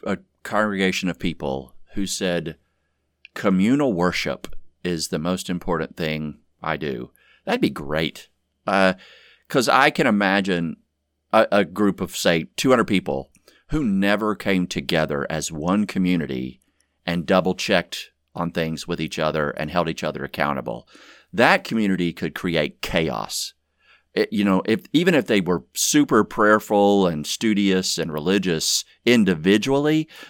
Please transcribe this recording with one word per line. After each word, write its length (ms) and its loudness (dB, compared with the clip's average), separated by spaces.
a 140 -4
congregation 680 0
of 100 -4
people 560 -6
who 120 -2
said, 500 -4
"Communal 580 2
worship 600 -2
is 240 -4
the 100 -4
most 320 -4
important 460 -4
thing 420 -6
I 140 -4
do," 340 -6
that'd 160 -2
be 100 2
great. 580 -6
Uh, 280 4
'cause 200 0
I 220 4
can 160 0
imagine 680 2
a, 180 6
a 140 4
group 360 0
of, 160 -6
say, 400 0
two 140 2
hundred 160 6
people 440 -2
who 160 -2
never 500 0
came 320 0
together 640 -2
as 220 -6
one 340 0
community 720 -2
and 200 -4
double-checked 840 0
on 160 -4
things 360 -6
with 140 -4
each 180 -6
other 320 0
and 200 -8
held 180 0
each 160 -8
other 200 -6
accountable. 640 -6
That 320 4
community 480 0
could 220 -6
create 480 -4
chaos. 720 -4
It, 200 -2
you 120 0
know, 220 4
if, 260 0
even 220 2
if 140 0
they 120 2
were 220 -2
super 520 2
prayerful 840 4
and 180 -2
studious 720 0
and 160 -4
religious 720 0
individually, 1040 2